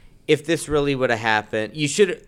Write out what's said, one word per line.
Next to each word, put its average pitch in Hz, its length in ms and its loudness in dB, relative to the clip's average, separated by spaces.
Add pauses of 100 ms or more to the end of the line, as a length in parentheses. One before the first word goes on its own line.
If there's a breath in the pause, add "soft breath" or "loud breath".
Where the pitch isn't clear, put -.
(260 soft breath)
If 151 200 2
this 151 240 -2
really 143 260 0
would 127 140 0
have 113 100 0
happened, 107 560 -2
you 151 140 -2
should," 185 380 0